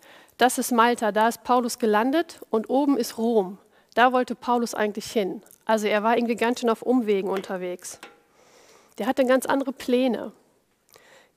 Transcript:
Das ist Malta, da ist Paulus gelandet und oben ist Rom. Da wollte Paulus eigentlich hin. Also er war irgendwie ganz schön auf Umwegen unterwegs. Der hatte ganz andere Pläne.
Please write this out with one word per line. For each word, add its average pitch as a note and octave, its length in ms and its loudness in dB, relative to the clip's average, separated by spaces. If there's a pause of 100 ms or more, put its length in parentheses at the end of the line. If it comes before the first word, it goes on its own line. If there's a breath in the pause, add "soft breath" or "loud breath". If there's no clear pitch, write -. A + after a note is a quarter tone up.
(380 loud breath)
Das A#3+ 200 2
ist - 140 -2
Malta, A#3 400 2
da G#3+ 180 2
ist - 140 -8
Paulus B3 360 0
gelandet B3 720 0
und A3 200 -2
oben C#4 280 2
ist - 200 -6
Rom. G#3+ 400 0 (360 soft breath)
Da B3 180 4
wollte B3+ 240 0
Paulus A#3+ 400 -2
eigentlich G#3+ 360 -4
hin. G#3 300 -2 (240)
Also A3 220 0
er G#3 160 0
war A#3 140 2
irgendwie A#3+ 180 0
ganz A#3 240 -2
schön A#3 100 0
auf A3 120 0
Umwegen G#3 480 0
unterwegs. F#3 720 -8 (1000 soft breath)
Der G3+ 100 -6
hatte C4 180 0
ganz B3+ 200 2
andere C#4 260 -2
Pläne. B3 640 -2 (1040 soft breath)